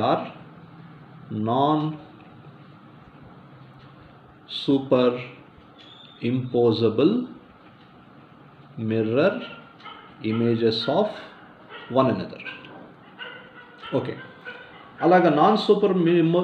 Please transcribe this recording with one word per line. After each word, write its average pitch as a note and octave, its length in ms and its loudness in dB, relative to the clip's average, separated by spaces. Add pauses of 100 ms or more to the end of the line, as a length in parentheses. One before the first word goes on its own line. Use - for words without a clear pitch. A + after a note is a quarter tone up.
are D#3 140 0 (1300)
non-superimposable - - -4 (1800)
mirror A2+ 440 2 (1000)
images A2+ 460 2 (200)
of G#3 100 2 (920)
one B2+ 140 4
another. - 280 -10 (1600)
Okay, - 160 -6 (880)
అలాగా F3 260 6 (100)
నాన్ G#3 260 4
సూపర్ F#3+ 280 4 (500)